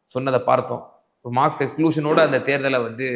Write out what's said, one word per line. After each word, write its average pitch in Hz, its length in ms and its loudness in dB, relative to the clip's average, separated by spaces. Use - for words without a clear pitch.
சொன்னதை 131 360 -2
பார்த்தோம். 123 520 0
ஒரு 120 140 -8
மார்க்ஸ் 143 280 0
எக்ஸ்க்ளூஷனோட 151 540 0
அந்த 147 220 4
தேர்தலை 135 440 0
வந்து 113 340 -6